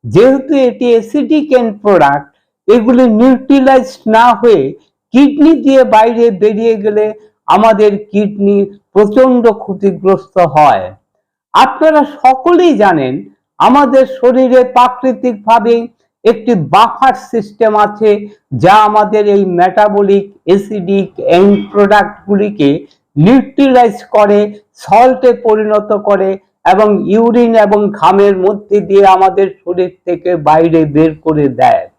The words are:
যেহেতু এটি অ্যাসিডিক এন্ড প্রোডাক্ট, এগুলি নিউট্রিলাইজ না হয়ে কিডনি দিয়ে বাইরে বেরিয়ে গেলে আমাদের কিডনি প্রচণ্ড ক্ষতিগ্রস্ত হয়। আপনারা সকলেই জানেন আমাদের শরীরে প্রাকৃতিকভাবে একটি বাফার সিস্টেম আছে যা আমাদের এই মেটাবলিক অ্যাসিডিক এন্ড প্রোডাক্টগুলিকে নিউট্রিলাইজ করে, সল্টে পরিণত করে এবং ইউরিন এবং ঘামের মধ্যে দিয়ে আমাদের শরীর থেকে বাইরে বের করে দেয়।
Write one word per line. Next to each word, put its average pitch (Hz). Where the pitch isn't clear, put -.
যেহেতু 262
এটি 240
অ্যাসিডিক 285
এন্ড 233
প্রোডাক্ট, 143
এগুলি 240
নিউট্রিলাইজ 262
না 226
হয়ে 214
কিডনি 294
দিয়ে 269
বাইরে 233
বেরিয়ে 226
গেলে 208
আমাদের 208
কিডনি 202
প্রচণ্ড 233
ক্ষতিগ্রস্ত 190
হয়। 127
আপনারা 302
সকলেই 330
জানেন 156
আমাদের 262
শরীরে 254
প্রাকৃতিকভাবে 240
একটি 233
বাফার 226
সিস্টেম 214
আছে 208
যা 185
আমাদের 214
এই 202
মেটাবলিক 202
অ্যাসিডিক 196
এন্ড 202
প্রোডাক্টগুলিকে 202
নিউট্রিলাইজ 247
করে, 208
সল্টে 254
পরিণত 214
করে 196
এবং 214
ইউরিন 233
এবং 208
ঘামের 196
মধ্যে 202
দিয়ে 196
আমাদের 190
শরীর 180
থেকে 175
বাইরে 160
বের 156
করে 151
দেয়। 123